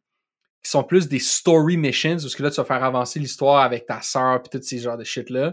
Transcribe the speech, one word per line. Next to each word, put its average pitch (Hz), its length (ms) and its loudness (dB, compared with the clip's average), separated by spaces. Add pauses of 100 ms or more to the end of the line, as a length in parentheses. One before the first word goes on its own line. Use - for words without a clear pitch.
(640)
qui - 80 -10
sont 139 120 2
plus 175 240 2
des 135 120 -2
story 165 580 4
missions, 156 400 0
parce 143 180 -6
que - 80 -10
là, 143 80 0
tu - 60 -6
vas 131 80 0
faire 131 180 -2
avancer 127 380 -2
l'histoire 139 420 2
avec 120 220 0
ta 113 160 -6
sœur, 127 420 0
puis 131 160 -10
tous 127 80 -12
ces 127 120 -6
genres 117 180 -6
de 113 80 -12
shit-là, 127 480 -4